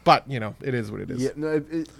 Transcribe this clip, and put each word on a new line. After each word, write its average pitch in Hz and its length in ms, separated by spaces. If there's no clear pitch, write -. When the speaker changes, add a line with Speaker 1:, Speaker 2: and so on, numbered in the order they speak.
Speaker 1:
but, 156 260
you 135 120
know, 107 200
it 127 140
is 110 160
what 104 100
it 95 80
is. 123 140
Speaker 2:
Yeah, 131 140
no, 151 120
it, 156 240
it, 165 160